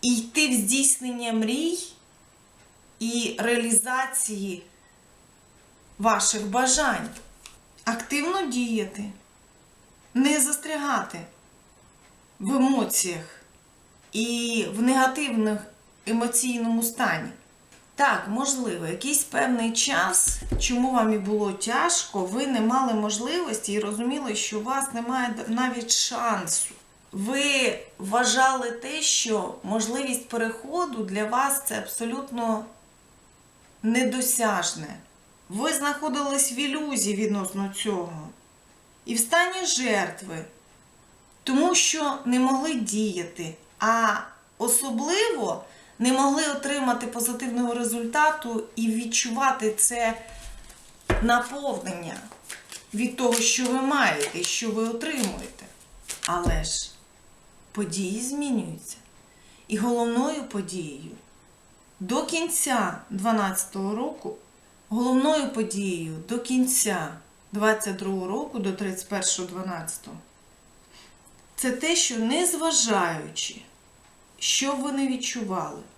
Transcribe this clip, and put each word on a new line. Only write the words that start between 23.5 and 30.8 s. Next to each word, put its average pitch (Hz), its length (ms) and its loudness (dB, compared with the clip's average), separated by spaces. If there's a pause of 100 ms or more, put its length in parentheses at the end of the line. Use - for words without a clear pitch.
і 208 80 0
розуміли, 233 560 -2
що 214 240 -4
у - 20 -6
вас 269 300 -2
немає 240 440 -2
д-, - 120 -8
навіть 240 420 0
шансу. 220 840 0 (380)
Ви 254 680 0 (200)
вважали 247 720 4
те, 262 320 -6
що 214 600 0
можливість 233 680 -2
переходу 240 760 -2